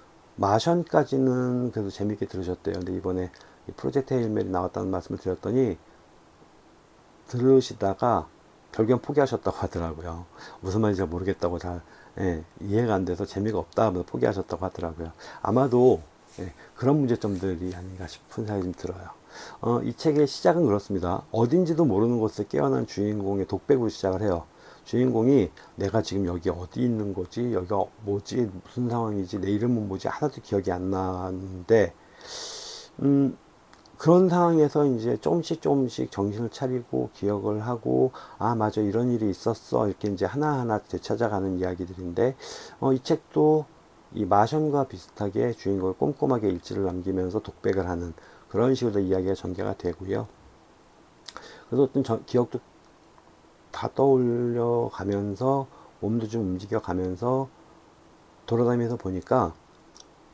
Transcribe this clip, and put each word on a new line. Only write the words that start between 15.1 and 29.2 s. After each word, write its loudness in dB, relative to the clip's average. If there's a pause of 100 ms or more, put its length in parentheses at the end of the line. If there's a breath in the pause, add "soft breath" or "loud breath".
아마도, 4 (380)
예, -10 (220 loud breath)
그런 2
문제점들이 -2
아닌가 -12
싶은 -10
생각이 -2
좀 -4
들어요. -12 (420 loud breath)
어, 0
이 -4
책의 2
시작은 2
그렇습니다. 0
어딘지도 4
모르는 4
곳에 -2
깨어난 0
주인공의 -2
독백으로 2
시작을 -2
해요. 0 (400 loud breath)
주인공이 4 (240 loud breath)
'내가 0
지금 -2
여기 -2
어디 -4
있는 0
거지? -4
여기가 -2 (200)
뭐지? -2 (140)
무슨 -4
상황이지? -2